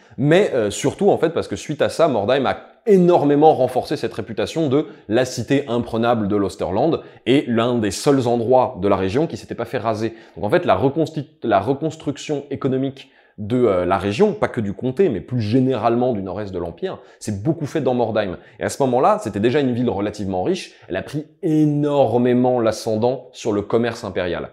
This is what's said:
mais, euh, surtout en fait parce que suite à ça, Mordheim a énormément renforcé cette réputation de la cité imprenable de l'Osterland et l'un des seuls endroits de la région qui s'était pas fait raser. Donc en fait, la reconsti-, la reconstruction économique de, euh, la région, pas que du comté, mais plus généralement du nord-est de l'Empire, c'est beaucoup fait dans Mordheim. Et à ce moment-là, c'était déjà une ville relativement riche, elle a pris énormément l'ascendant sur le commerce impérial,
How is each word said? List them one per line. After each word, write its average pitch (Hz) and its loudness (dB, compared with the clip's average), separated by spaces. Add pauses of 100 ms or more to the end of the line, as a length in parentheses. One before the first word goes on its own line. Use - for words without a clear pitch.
(180)
mais, 160 4
euh, 127 2
surtout 143 0
en 131 4
fait 165 0
parce 110 -4
que - -6
suite 143 -6
à 117 2
ça, 156 2
Mordheim 123 0
a 95 0 (300)
énormément 156 6
renforcé 127 -2
cette 117 -6
réputation 113 -4
de 139 2 (200)
la 117 2
cité 131 -2
imprenable 117 0
de 101 0
l'Osterland 101 -2 (240)
et 135 4
l'un 120 0
des 107 0
seuls 135 2
endroits 120 2
de 95 0
la 98 4
région 95 0
qui 117 -10
s'était - -12
pas 117 -6
fait 127 -8
raser. 110 -4 (220)
Donc 80 -10
en 104 -2
fait, 151 2
la 95 4
reconsti-, 139 -2
la 101 2
reconstruction 139 -4
économique 135 -4 (280)
de, 107 -4
euh, 98 4
la 92 2
région, 110 2
pas 123 -2
que - -4
du 101 -4
comté, 131 0
mais 95 -4
plus 123 -4
généralement 120 0
du 98 -6
nord-est 95 -8
de 90 -4
l'Empire, 85 -8 (200)
c'est 101 -8
beaucoup 151 -2
fait 151 -4
dans 127 0
Mordheim. 107 -2 (220)
Et - -4
à 98 -2
ce - -4
moment-là, 143 2
c'était 113 -4
déjà 123 2
une 131 0
ville 120 0
relativement 98 -4
riche, - -4 (140)
elle 87 -6
a 92 -4
pris 147 -8 (160)
énormément 135 2
l'ascendant 113 0
sur - -4
le 101 0
commerce 117 -2
impérial, 90 -4